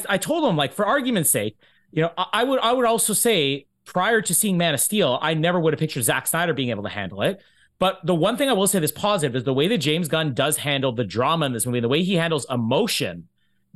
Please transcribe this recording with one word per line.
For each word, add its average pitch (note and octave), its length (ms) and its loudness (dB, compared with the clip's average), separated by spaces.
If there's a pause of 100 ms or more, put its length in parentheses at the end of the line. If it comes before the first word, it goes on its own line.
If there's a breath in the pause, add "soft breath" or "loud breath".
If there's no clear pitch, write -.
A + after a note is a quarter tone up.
I G3 80 2
told D4 320 0
him, E3 80 2
like, C#3 160 0
for G3+ 120 -2
argument's A#3+ 440 0
sake, G#2+ 280 -2 (340 soft breath)
you D#3 100 0
know, E3 160 0
I, F3+ 160 0
I A3 100 2
would, C4 160 0
I A#3 140 2
would B3+ 120 2
also A3 280 2
say D#3 540 0 (180)
prior G#3 360 0
to E3+ 120 -4
seeing F#3+ 240 2
Man E3+ 160 2
of C3 60 -2
Steel, D3+ 420 2
I D#3 120 0
never E3+ 260 2
would D#3 140 2
have - 60 -4
pictured D3+ 240 -2
Zack C3 240 0
Snyder E3 260 0
being B2+ 160 -2
able G2+ 140 -4
to G2+ 60 -4
handle G2 320 -6
it. F#3+ 200 0 (380 soft breath)
But F#3 260 0
the F3+ 80 2
one F#3+ 240 2
thing C#4 100 0
I C4 60 2
will G3 140 2
say G3+ 100 0
that's D3+ 140 0
positive D#3 440 0
is B2+ 80 -2
the C3+ 120 0
way D3 120 2
that A3+ 120 0
James D3+ 280 0
Gunn D#3 280 -2
does D3+ 220 0
handle C3+ 360 -2
the A#2+ 100 -2
drama C3+ 440 0
in B2 60 -2
this A2+ 120 -4
movie, B2 140 -2
the A#2 100 0
way D3+ 140 2
he F#3+ 100 0
handles E3 340 0
emotion A#2+ 800 -2 (480)